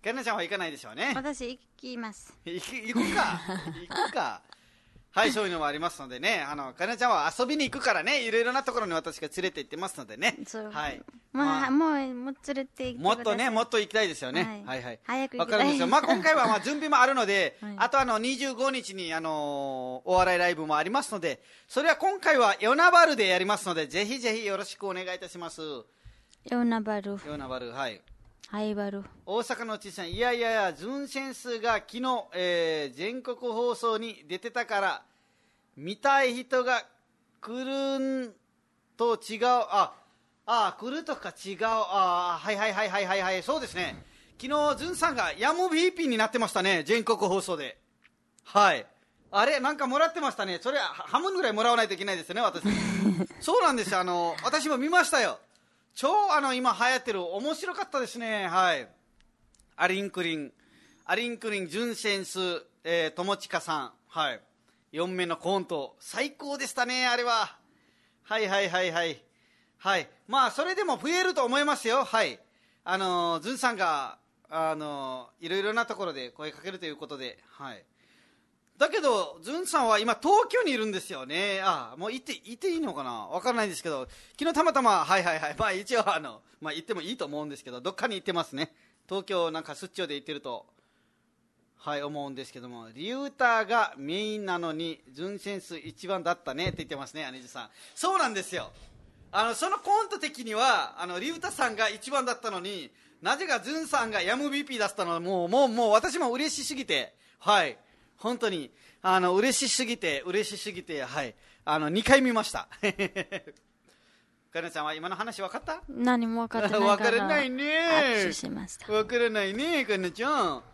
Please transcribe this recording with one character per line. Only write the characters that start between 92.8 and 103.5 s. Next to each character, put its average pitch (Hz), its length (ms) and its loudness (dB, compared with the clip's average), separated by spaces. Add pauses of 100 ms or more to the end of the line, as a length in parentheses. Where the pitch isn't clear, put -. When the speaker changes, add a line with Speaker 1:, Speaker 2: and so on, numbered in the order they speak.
Speaker 1:
「リ 165 120 -8
ュ 269 180 -6
ー 269 60 -8
タ 233 280 4
ー 208 60 -2
が 220 320 2
メ 143 160 -6
イ 214 240 -4
ン 202 80 -8
な 180 120 0
の 170 140 -4
に、 160 300 -6 (100)
ズ 165 160 -8
ン 202 100 -8
セ 202 160 -8
ン 185 60 -6
ス 170 160 -14
一 160 320 -12
番 190 140 -2
だ 170 100 2
っ - 100 -4
た 131 120 -6
ね」 175 140 -2
っ - 20 0
て - 80 -10
言 156 80 -10
っ - 20 -20
て 147 80 -8
ま 135 100 -8
す - 60 -18
ね、 151 200 -8
姉 131 100 -16
父 123 60 -20
さ 123 160 -12
ん。 - 60 -18 (240)
そ 370 200 0
う 381 40 2
な 285 100 2
ん 220 60 -4
で 190 80 -2
す 185 140 -8
よ。 131 160 -8 (580)
あ 208 140 2
の、 226 100 -2
そ 339 140 -2
の 415 100 0
コ 415 240 2
ン 427 60 -2
ト 415 100 -8
的 262 240 -8
に 220 120 -8
は、 214 480 2
あ 175 40 -6
の、 180 140 -6
リ 254 80 -4
ュ 339 80 -6
ー - 40 -12
タ 359 100 -4
さ 254 180 0
ん 220 80 -4
が 220 140 2
一 220 200 -12
番 269 140 0
だ 240 80 -2
っ 240 80 -6
た 226 100 -6
の 185 100 -6
に、 180 300 -8 (300)
な 226 160 0
ぜ 349 100 -6
か 247 140 0